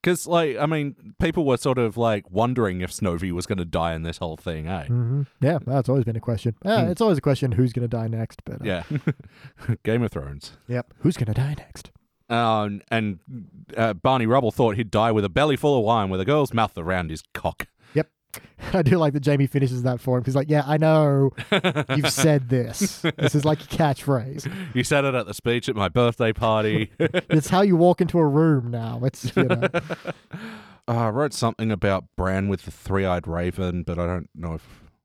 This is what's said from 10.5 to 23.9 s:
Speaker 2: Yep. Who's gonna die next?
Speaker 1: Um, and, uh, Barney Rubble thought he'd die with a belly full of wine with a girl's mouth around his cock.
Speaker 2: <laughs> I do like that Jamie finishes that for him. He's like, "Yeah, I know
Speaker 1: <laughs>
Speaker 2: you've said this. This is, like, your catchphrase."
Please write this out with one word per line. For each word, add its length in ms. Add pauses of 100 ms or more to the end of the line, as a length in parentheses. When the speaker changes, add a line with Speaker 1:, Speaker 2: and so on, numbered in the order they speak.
Speaker 2:
Yep. 300
Who's 180
gonna 160
die 240
next? 340 (380)
Speaker 1:
Um, 640
and, 280 (600)
uh, 160
Barney 320
Rubble 240
thought 260
he'd 140
die 200
with 140
a 60
belly 260
full 220
of 80
wine 240
with 100
a 60
girl's 260
mouth 240
around 340
his 120 (100)
cock. 340 (880)
Speaker 2:
<laughs> 160
I 100
do 160
like 140
that 80
Jamie 260
finishes 360
that 180
for 180
him. 60
He's 120
like, 120
"Yeah, 180
I 120
know 540 (180)
Speaker 1:
<laughs> 460
Speaker 2:
you've 140
said 380
this. 520 (160)
This 180
is, 100
like, 160
your 180
catchphrase." 720 (240)